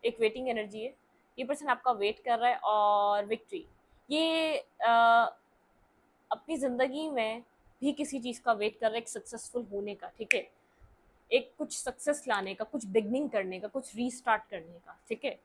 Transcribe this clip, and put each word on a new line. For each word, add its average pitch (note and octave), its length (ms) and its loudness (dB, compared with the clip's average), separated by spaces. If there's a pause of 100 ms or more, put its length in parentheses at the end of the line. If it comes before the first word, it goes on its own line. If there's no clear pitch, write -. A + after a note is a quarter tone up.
एक A#3 160 -2
waiting A#3+ 280 0
energy G#3+ 340 -6
है। C4 120 -8 (440)
ये B3+ 60 -4
person C#4+ 240 -6
आपका B3+ 260 0
wait G#3 240 0
कर A#3 200 0
रहा A#3+ 120 2
है A#3+ 80 0
और G#3 680 4
victory, G#3+ 380 -6 (440)
ये, D#4+ 480 2
अ, - 340 0 (1400)
अपनी D4 260 -4
ज़िंदगी C4 540 0
में A3+ 320 -2 (400)
भी C#4 100 0
किसी C#4 280 -4
चीज़ A#3 220 -8
का A#3+ 120 2
wait G#3+ 240 -2
कर A3+ 80 0
रहा A3 80 2
है, A#3 40 -2
एक A3+ 100 -8
successful - 640 -8
होने G3+ 220 -6
का, F3+ 140 -14
ठीक - 260 0
है, - 140 0 (840)
एक B3 280 2
कुछ D4+ 180 -6
success - 520 -4
लाने G3 260 0
का, A3 100 -8
कुछ A3+ 220 -8
beginning A3+ 440 0
करने F#3 300 -2
का, G#3 80 -8
कुछ B3+ 280 -8
restart A#3+ 540 -2
करने E3+ 280 -12
का, - 200 -20 (100)
ठीक A3+ 160 -6
है। B3+ 200 -4